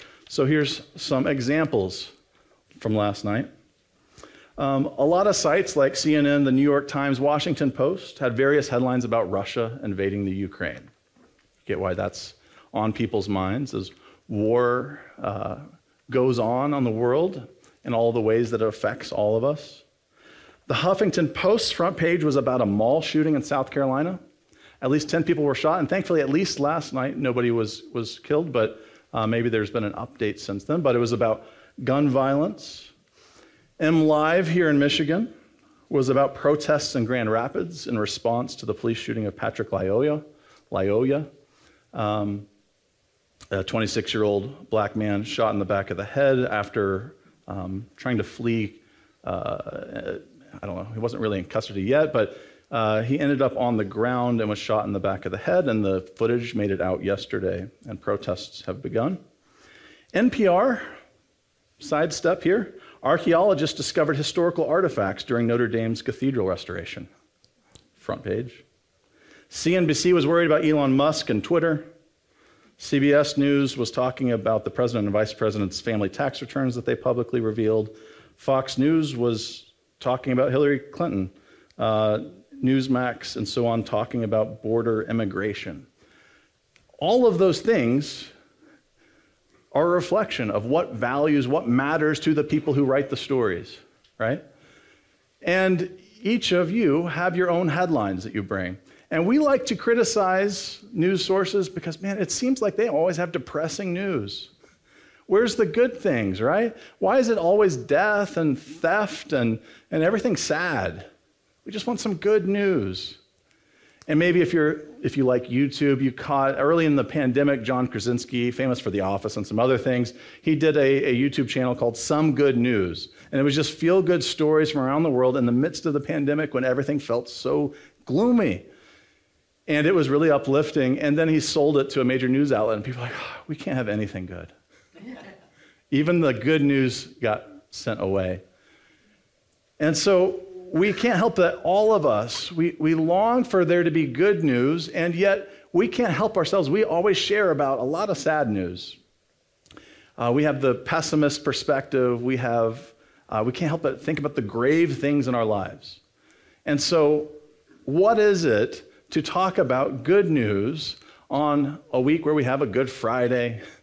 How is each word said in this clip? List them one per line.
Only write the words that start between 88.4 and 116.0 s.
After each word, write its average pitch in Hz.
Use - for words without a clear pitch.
are 151
a 175
reflection 175
of 104
what 147
values, 135
what 135
matters 151
to 160
the 147
people 151
who 139
write 139
the 143
stories, 104
right? 113
And 185
each 226
of 175
you 175
have 175
your 180
own 170
headlines 135
that 113
you 104
bring. 95
And 165
we 247
like 285
to 220
criticize 202
news 185
sources 190
because, -
man, 196
it 196
seems 254
like 208
they 220
always 160
have 170
depressing 165
news. 175
Where's 214
the 220
good 240
things, 110
right? 208
Why 208
is 233
it 226
always 180
death 190
and 151
theft 170
and, 117
and 160
everything 202
sad? 131
We -
just 208
want 240
some 208
good 202
news. 185
And 151
maybe 175
if 156
you're, 156
if 123
you 135
like 123
YouTube, 139